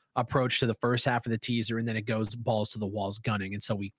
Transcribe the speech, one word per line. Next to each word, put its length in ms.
approach 440
to 60
the 80
first 300
half 220
of 40
the 80
teaser, 400
and 80
then 100
it 100
goes 280
balls 380
to 60
the 80
walls 320
gunning. 360
And 80
so 120
we 240